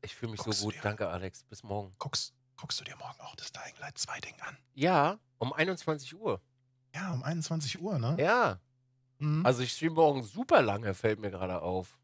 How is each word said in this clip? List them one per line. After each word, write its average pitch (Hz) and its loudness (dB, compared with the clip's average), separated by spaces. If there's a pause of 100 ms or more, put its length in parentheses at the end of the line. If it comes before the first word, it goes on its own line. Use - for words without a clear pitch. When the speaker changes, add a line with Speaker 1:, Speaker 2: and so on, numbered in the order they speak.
Speaker 1:
Ich - -12
fühle 113 -8
mich 101 -8
Speaker 2:
Guckst 107 0
Speaker 1:
so 104 0
Speaker 2:
du 107 -2
Speaker 1:
gut. - -10
Speaker 2:
dir - -14
Speaker 1:
Danke, 104 -2
Alex. 90 -8
Bis - -16
morgen. 101 -6
Speaker 2:
Guckst, - -6 (220)
guckst - -6
du - -10
dir - -14
morgen - -14
auch - -16
das - -12
Dying - -14
Light - -12
zwei - -4
Ding - -12
an? - -12 (200)
Speaker 1:
Ja, 165 4 (220)
um 127 -2
einundzwanzig 156 -2
Uhr. 170 -2 (540)
Speaker 2:
Ja, 180 -4
um 127 -4
einundzwanzig 160 -4
Uhr, 190 -2
ne? 123 2
Speaker 1:
Ja. 180 4 (580)
Speaker 2:
Mhm. 151 2
Speaker 1:
Also 127 6
ich 123 -2
streame 160 -2
morgen 147 6
super 185 4
lange, 107 2
fällt 107 2
mir 104 -4
gerade 92 -4
auf. 92 -2